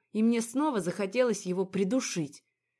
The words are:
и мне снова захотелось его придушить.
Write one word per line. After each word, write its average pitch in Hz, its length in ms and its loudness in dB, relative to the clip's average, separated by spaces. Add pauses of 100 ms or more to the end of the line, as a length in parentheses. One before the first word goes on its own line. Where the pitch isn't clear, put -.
(120)
и 214 100 2
мне 233 180 4
снова 254 400 0
захотелось 196 640 0
его 180 180 -2
придушить. 185 800 -2 (360)